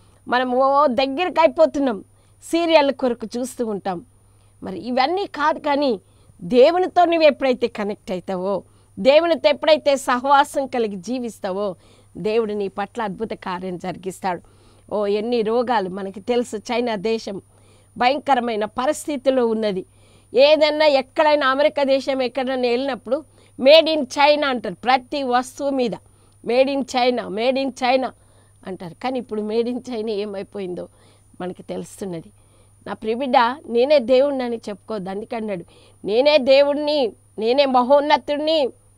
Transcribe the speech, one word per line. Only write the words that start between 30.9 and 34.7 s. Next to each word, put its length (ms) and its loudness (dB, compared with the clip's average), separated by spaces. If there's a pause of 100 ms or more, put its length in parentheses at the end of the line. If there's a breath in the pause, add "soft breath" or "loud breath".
మనకి 220 -10
తెలుస్తున్నది. 680 -12 (560 soft breath)
నా 60 -10
ప్రియబిడ్డ, 440 -4 (320)
నేనే 300 2
దేవుణ్ణి 460 0
అని 120 -6
చెప్పుకోవద్దు. 540 -12